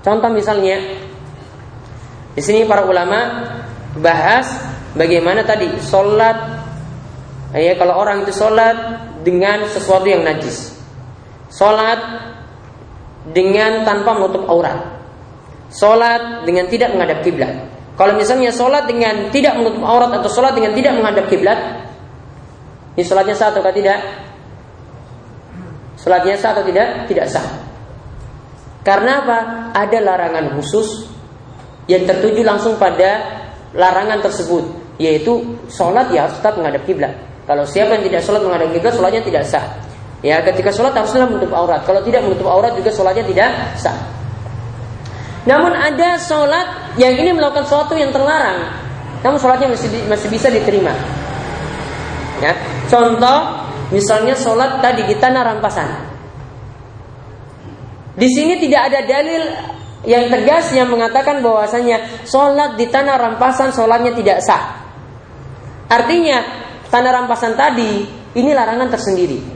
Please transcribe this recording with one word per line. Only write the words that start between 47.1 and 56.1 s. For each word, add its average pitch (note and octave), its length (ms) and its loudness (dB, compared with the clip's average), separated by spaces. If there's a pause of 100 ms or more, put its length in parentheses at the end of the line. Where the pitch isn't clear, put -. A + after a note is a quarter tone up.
ini E4+ 160 4
melakukan C#4+ 320 0
sesuatu D4 320 0
yang C4+ 160 0
terlarang, C4 600 0 (500)
namun C#4 160 2
sholatnya B3+ 320 4
masih A3+ 160 -2
di-, G#3+ 160 -4
masih G#3 240 -2
bisa A3+ 240 2
diterima. G#3 400 2 (1500)
Ya, D#3 100 2 (380)
contoh A#3+ 480 6 (500)
misalnya G#3+ 480 2
sholat B3 480 0
tadi A3 240 2
di G#3 80 2
tanah B3+ 240 4
rampasan. G#3 480 -2 (2250)